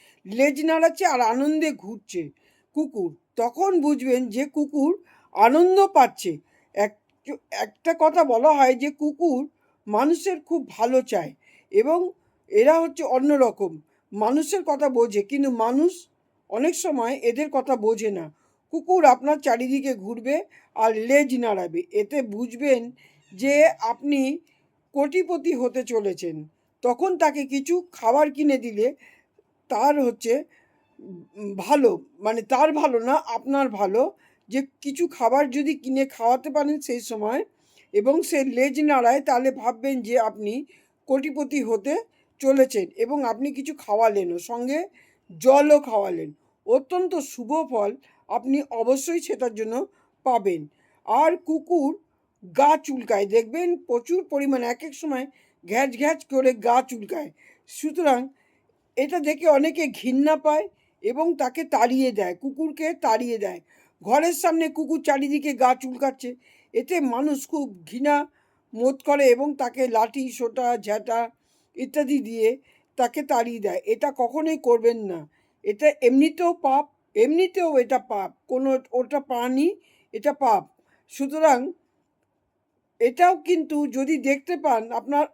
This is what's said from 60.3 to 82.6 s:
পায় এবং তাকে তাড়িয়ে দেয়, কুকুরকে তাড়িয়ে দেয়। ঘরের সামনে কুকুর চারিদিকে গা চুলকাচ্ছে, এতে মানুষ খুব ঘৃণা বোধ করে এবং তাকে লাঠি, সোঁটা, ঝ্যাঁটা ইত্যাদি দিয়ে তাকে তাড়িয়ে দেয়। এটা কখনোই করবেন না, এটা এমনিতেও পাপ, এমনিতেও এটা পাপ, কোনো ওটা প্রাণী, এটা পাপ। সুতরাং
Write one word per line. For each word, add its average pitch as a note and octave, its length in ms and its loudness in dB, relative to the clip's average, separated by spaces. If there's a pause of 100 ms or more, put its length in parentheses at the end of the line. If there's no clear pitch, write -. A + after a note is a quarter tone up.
পায় D4+ 320 0 (340)
এবং C#4+ 340 -2
তাকে C4+ 280 -4
তাড়িয়ে B3+ 480 2
দেয়, G3 240 -4
কুকুরকে D4+ 580 -6
তাড়িয়ে A#3 440 -2
দেয়। F#3 240 -8 (420)
ঘরের D4 300 2
সামনে E4 360 0
কুকুর D#4 320 -4
চারিদিকে C#4+ 520 -2
গা B3+ 220 4
চুলকাচ্ছে, B3+ 600 -8 (380)
এতে B3+ 260 -4
মানুষ C#4 480 -4
খুব D4 180 -6 (200)
ঘৃণা C#4 300 0 (600)
বোধ B3+ 300 0
করে C#4+ 200 2
এবং C4+ 300 4
তাকে B3+ 320 -4
লাঠি, A#3 440 -2
সোঁটা, A#3+ 360 -6 (100)
ঝ্যাঁটা A3 520 -4 (460)
ইত্যাদি C4+ 440 -2
দিয়ে A3+ 380 0 (400)
তাকে B3+ 260 -2
তাড়িয়ে A#3+ 360 -2
দেয়। G3+ 260 -4
এটা A3+ 320 -2
কখনোই D4 400 -2
করবেন A#3 400 2
না, F3 320 -8 (340)
এটা G#3 240 0 (140)
এমনিতেও D#4 520 2
পাপ, C#4 320 0 (300)
এমনিতেও E4 600 2
এটা B3 220 2
পাপ, G3 300 -6 (180)
কোনো C4 300 0 (140)
ওটা B3+ 280 -2
প্রাণী, C4 480 -2 (460)
এটা C#4 200 -2
পাপ। A3+ 300 2 (440)
সুতরাং C#4 520 2 (1400)